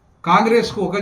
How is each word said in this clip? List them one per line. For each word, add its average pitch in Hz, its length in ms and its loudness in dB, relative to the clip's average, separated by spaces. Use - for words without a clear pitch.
కాంగ్రెస్కు 214 580 0
ఒక 185 200 -4